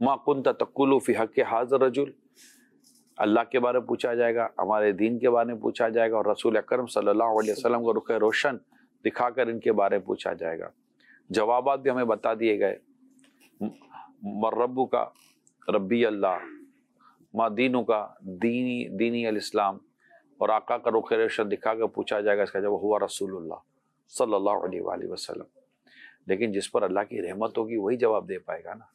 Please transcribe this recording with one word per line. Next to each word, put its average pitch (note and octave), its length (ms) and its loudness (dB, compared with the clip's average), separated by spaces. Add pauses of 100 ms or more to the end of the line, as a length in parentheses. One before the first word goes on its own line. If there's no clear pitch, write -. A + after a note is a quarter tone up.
مَا C3+ 140 2
کُنْتَ C3+ 320 0 (120)
تَقُولُ C3+ 400 2
فی A2+ 180 0
حَقِّ A2 220 0
ھذا A#2+ 360 0
الرَّجُلِ۔ C3 360 2 (1080)
اللہ G#2+ 220 4 (120)
کے C3 80 2
بارے B2 200 2
میں A2+ 80 -4
پوچھا A#2+ 260 -2
جائے A#2 220 4
گا، A#2 120 0 (100)
ہمارے G#2+ 340 4
دین A2 280 0
کے B2+ 100 4
بارے A#2+ 240 4
میں A2 80 -8
پوچھا A2+ 280 0
جائے A2+ 220 2
گا، A2+ 60 0
اور G2+ 80 0
رسول A2 320 2
اکرم B2 280 -2
صلی G#2 240 0
اللہ G#2+ 140 2
علیہ A2 280 2
وسلم A#2 320 0
کو A2+ 100 2
رخ A2 180 -2
روشن A2 460 2 (480)
دکھا B2 240 0
کر A#2+ 180 0
ان A#2 120 -4
کے A#2+ 120 0
بارے G2+ 260 2
میں F#2+ 80 -4
پوچھا F#2+ 280 -4
جائے E2 260 -6
گا۔ F2 100 -10 (600)
جوابات B2 500 2
بھی C3+ 120 0
ہمیں B2 140 0
بتا A2+ 280 0
دیے A2 260 2
گئے، G2 180 2 (1400)
من G#2+ 420 -2
ربک، B2+ 320 0 (720)
ربی G#2 360 2
اللہ، G2 320 0 (960)
ما A2+ 140 0 (100)
دینک، B2 340 0 (280)
دینی، A#2 800 -4
دینی A#2 300 -2
الاسلام، G2+ 500 -2 (600)
اور G#2 120 0
آقا A2 280 0
کا A#2 120 0 (100)
رخ A2 140 -2
روشن A2 380 0
دکھا A2 240 -2
کر A2+ 100 0
پوچھا G#2+ 360 -2
جائے G#2 160 2
گا، G2+ 60 2
اس F#2 80 -2
کا G2 80 -2
جواب G2+ 220 0
ہوا G#2 240 2
رسول F#2+ 300 -6
اللہ E2 180 -10 (540)
صلی A2+ 260 -2
اللہ G2 160 2
علیہ F#2 320 -2
وآلہ F2+ 260 -6
وسلم۔ - 380 -12 (840)
لیکن G#2 240 -2
جس G2 200 -6
پر A#2 100 2
اللہ F#2+ 180 0 (100)
کی A2 120 -8
رحمت G2 360 -6
ہوگی A2+ 180 -4
وہی A2 220 -2
جواب G#2+ 320 0
دے F#2 100 -6
پائے E2 240 -10
گا F2 100 -14
نا، A2+ 220 -18